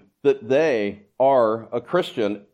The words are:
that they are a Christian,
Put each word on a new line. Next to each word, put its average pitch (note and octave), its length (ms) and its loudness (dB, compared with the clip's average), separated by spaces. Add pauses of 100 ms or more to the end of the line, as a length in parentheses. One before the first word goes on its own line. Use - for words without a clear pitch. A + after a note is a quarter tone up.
(220)
that C#3 260 0
they A#2+ 580 0 (120)
are A#2 540 2
a A#2+ 80 -4
Christian, G#2+ 600 -4 (100)